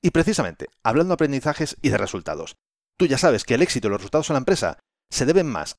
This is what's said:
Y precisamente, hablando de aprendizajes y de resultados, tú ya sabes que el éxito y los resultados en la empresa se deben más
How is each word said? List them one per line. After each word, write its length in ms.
Y 100
precisamente, 580
hablando 260
de 40
aprendizajes 680
y 60
de 100
resultados, 560
tú 100
ya 120
sabes 240
que 120
el 80
éxito 260
y 20
los 100
resultados 300
en 40
la 40
empresa 400
se 160
deben 220
más 300